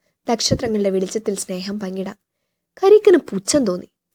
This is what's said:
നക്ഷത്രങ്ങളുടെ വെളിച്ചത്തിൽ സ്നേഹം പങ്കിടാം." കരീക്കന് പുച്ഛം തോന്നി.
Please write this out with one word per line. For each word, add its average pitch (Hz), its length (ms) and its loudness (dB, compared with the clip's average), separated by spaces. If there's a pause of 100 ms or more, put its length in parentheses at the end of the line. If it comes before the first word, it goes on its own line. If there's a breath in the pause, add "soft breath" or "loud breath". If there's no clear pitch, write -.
(300)
നക്ഷത്രങ്ങളുടെ 220 600 -2
വെളിച്ചത്തിൽ 190 460 -4
സ്നേഹം 196 440 -10
പങ്കിടാം." 190 360 -10 (680)
കരീക്കന് 415 340 8
പുച്ഛം 247 480 -2
തോന്നി. 180 240 -6 (260)